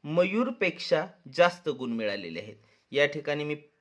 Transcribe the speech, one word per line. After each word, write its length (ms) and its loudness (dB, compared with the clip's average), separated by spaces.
मयूरपेक्षा 1000 0
जास्त 360 4
गुण 220 -4
मिळालेले 480 -4
आहेत. 160 -14
या 140 4
ठिकाणी 380 -4
मी 120 -4